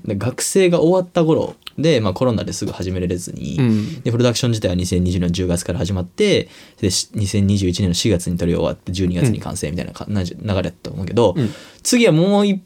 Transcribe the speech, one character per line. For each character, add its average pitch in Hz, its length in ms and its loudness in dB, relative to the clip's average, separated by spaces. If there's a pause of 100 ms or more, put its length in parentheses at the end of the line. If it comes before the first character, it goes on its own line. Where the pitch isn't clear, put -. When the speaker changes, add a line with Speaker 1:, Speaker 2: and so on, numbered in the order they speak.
Speaker 1:
で、 107 100 -2
学 110 260 -4
生 190 280 2
が 175 100 4
終 180 240 4
わ 180 40 -8
っ - 40 -20
た 170 140 2
頃 143 300 2 (220)
で、 143 220 2
ま 104 120 2
あ、 - 20 -8
コ 131 120 -2
ロ 123 60 4
ナ 101 140 -2
で 90 80 -6
す 101 120 -6
ぐ - 60 -6
始 92 200 -6
め 90 100 -2
ら 90 60 -2
れ 90 100 -2
ず - 160 -10
に、 67 260 -6
Speaker 2:
う - 20 2
ん。 113 400 0
Speaker 1:
で、 123 100 -2
プ 117 60 0
ロ 120 60 2
ダ 120 80 4
ク 117 60 -4
シ - 80 0
ョ - 20 2
ン 117 40 2
自 110 100 -2
体 101 80 0
は 90 60 0
二 90 100 -2
千 90 180 0
二 90 80 2
十 90 80 0
年 87 80 0
の 87 40 0
十 90 160 -2
月 87 180 -2
か - 80 -4
ら 87 60 -4
始 - 120 -2
ま 92 100 0
っ 87 40 -6
て、 196 420 0 (320)
で、 101 100 0
し-、 - 240 -4
二 104 140 -2
千 101 180 2
二 98 120 4
十 95 100 0
一 90 120 0
年 95 100 2
の 87 40 0
四 117 160 0
月 90 220 0
に 87 60 -2
撮 85 80 -2
り 87 80 2
終 82 100 0
わ - 80 0
っ - 40 -8
て、 - 180 -10
十 92 140 -2
二 90 80 0
月 117 140 2
に - 100 -2
完 - 180 -8
成 76 120 -6
み 80 60 -6
た - 80 -4
い - 20 -8
な - 60 -12
か-、 - 160 -14
Speaker 2:
う - 40 -8
ん。 - 20 -2
Speaker 1:
な 98 100 0
じ-、 87 160 -8
流 107 80 -8
れ 101 60 -2
だ 95 80 0
っ - 20 -4
た 82 80 -6
と - 200 -14
思 92 120 -8
う - 20 -4
け 101 80 -6
ど、 113 220 4
Speaker 2:
う 151 60 0
ん。 107 80 0 (340)
Speaker 1:
次 240 220 4
は 170 80 6
も 196 280 4
う 208 60 2
一 190 180 0